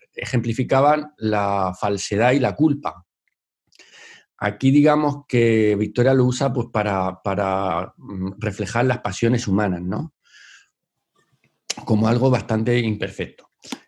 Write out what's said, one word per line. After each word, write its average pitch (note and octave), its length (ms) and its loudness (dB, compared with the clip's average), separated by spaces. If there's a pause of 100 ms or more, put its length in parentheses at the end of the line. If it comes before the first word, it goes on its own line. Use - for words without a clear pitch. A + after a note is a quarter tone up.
(160)
ejemplificaban C3+ 1000 0
la G2+ 640 0
falsedad G#2 520 0
y C#3 80 2
la G#2 160 0
culpa. C#3+ 500 -2 (1300)
Aquí G#2 340 0
digamos D3 560 4
que A2+ 480 4
Victoria A#2+ 380 0
lo B2+ 120 4
usa, B2+ 280 0
pues, C3 180 -2
para, F#2+ 520 -2
para, F#2+ 720 -2
mm, F#2+ 420 -10
reflejar G#2+ 460 -4
las B2+ 140 0
pasiones A#2 480 -2
humanas, F#2+ 340 0
¿no? G#2 320 -6 (1700)
Como A2 220 2
algo A#2+ 220 2
bastante A2+ 500 0
imperfecto. G#2 680 -6 (380)